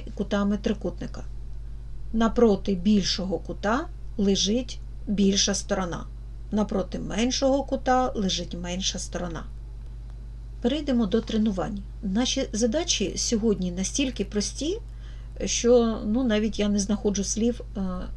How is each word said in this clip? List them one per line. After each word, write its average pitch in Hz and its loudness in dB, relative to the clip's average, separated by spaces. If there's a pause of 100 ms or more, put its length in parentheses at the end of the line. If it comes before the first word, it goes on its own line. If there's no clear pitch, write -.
і - -10
кутами 202 0
трикутника. - -4 (920)
Напроти 220 6
більшого 180 4
кута 208 -2 (300)
лежить 202 2 (280)
більша 196 4
сторона. 190 -2 (460)
Напроти 208 0
меншого 262 2
кута 254 2
лежить 180 -2
менша 180 -2
сторона. 170 -6 (1160)
Перейдемо 262 2
до 220 2
тренувань. 208 0 (240)
Наші 233 0
задачі 233 0
сьогодні 202 0
настільки 202 -2
прості, 277 -2 (680)
що, 233 4
ну, 220 2
навіть 214 2
я 208 2
не 202 2
знаходжу 202 0
слів, 233 0
е, - -6 (360)